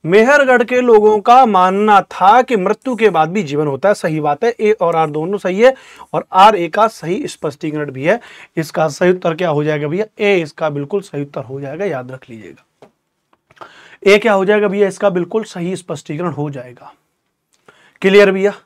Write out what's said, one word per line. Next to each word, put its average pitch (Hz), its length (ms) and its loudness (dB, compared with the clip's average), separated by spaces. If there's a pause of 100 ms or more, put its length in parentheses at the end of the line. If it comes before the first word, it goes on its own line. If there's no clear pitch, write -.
मेहरगढ़ 247 580 4
के 247 180 -2
लोगों 214 380 4
का 247 260 6
मानना 196 560 2
था 214 400 2
कि 247 140 -2
मृत्यु 202 400 -4
के 214 140 2
बाद 160 200 0
भी 196 140 -4
जीवन 147 240 -4
होता 139 220 -2
है। 202 60 2
सही 156 240 -4
बात 147 240 -2
है, 233 160 -2
ए 214 120 0
और 170 240 0
आर 160 140 0
दोनों 165 280 -6
सही 190 240 -4
है 262 120 4 (400)
और 175 200 -4
आर 208 220 6
ए 170 120 -4
का 208 200 0
सही 214 400 -8
स्पष्टीकरण 151 640 -8
भी 131 120 -10
है। 208 160 0 (360)
इसका 160 320 -4
सही 180 240 0
उत्तर 180 240 -2
क्या 170 140 -4
हो 147 140 -2
जाएगा 151 240 -4
भैया? 185 180 -4 (140)
ए 202 220 0
इसका 156 280 -6
बिल्कुल 143 320 -6
सही 143 200 -10
उत्तर 143 220 -10
हो 135 180 -14
जाएगा, 156 240 -10
याद 127 260 -8
रख 131 180 -18
लीजिएगा। 101 360 -20 (1400)
ए 202 100 6
क्या 208 160 0
हो 190 120 0
जाएगा 208 220 0
भैया? 196 200 0
इसका 196 220 -2
बिल्कुल 180 340 -4
सही 180 320 -8
स्पष्टीकरण 165 560 -10
हो 147 180 -8
जाएगा। 127 440 -18 (1080)
क्लियर 196 300 6
भैया? 196 220 -2 (120)